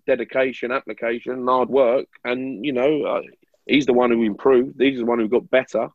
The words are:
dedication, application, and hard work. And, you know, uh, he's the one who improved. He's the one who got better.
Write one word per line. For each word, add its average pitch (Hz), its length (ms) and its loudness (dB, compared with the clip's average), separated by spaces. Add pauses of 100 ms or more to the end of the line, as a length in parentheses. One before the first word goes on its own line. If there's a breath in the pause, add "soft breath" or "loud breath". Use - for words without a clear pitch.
dedication, 127 680 -2
application, 120 600 -6
and 127 160 -6
hard 127 200 2
work. 127 380 2 (160)
And, 127 420 -6
you 147 80 -2
know, 135 300 0
uh, 92 180 -2 (440)
he's 135 200 2
the 127 80 2
one 123 180 4
who 117 120 2
improved. 131 580 2
He's 135 180 0
the 113 60 -4
one 120 140 0
who 110 80 -2
got 120 220 -2
better. 127 460 -2